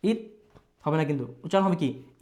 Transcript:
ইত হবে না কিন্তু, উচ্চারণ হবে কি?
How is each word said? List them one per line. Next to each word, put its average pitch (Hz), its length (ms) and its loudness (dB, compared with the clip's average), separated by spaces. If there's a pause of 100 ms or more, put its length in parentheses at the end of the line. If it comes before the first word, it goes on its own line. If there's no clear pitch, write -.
ইত 220 160 2 (640)
হবে 151 160 0
না 160 80 2
কিন্তু, 143 200 -2 (180)
উচ্চারণ 196 220 2
হবে 185 120 2
কি? 156 120 0 (340)